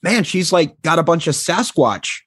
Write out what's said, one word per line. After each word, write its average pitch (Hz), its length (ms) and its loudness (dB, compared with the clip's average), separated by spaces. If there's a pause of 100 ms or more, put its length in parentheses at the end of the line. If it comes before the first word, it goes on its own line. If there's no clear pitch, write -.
man, 202 220 0
she's, 180 280 -2
like, 165 300 0
got 160 160 2
a 165 40 2
bunch 165 240 0
of 151 80 0
Sasquatch 147 920 -2